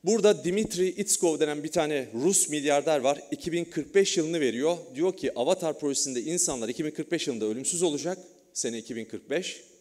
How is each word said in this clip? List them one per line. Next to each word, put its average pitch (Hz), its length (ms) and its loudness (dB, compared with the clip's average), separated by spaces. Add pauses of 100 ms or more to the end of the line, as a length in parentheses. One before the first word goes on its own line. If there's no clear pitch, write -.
Burada 208 400 6
Dmitri 185 440 0
Itskov 175 520 0
denen 147 240 0
bir 156 80 -8
tane 147 420 0
Rus 151 360 2
milyarder 147 500 2
var. 139 220 2 (100)
İki 156 200 -4
bin 170 140 0
kırk 160 300 -6
beş 196 220 6
yılını 165 220 0
veriyor. 139 380 2 (180)
Diyor 180 220 0
ki - 180 -2
Avatar 160 440 0
projesinde 135 420 -2
insanlar 151 480 -2
iki 151 160 -4
bin 151 60 -4
kırk 151 200 -6
beş 165 160 -2
yılında 113 180 -2
ölümsüz 135 380 -2
olacak. 160 340 -2 (360)
Sene 117 240 -4
iki 110 180 -10
bin 113 100 -6
kırk - 240 -12
beş. 170 340 -4 (180)